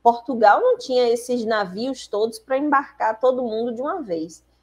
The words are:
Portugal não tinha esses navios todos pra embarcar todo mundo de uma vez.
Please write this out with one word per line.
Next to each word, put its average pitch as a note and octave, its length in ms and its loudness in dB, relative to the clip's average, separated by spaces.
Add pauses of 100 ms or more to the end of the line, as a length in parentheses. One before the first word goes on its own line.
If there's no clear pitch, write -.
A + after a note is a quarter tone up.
Portugal A#3 600 4
não B4 160 2
tinha B3 320 0
esses A#3+ 340 -2
navios G#3+ 640 -4
todos A3 320 -2
pra C4 180 -4
embarcar C#4 640 -2
todo B3+ 240 2
mundo A3+ 320 -4
de A#3+ 60 -8
uma D#4+ 200 -6
vez. E3+ 460 -10 (160)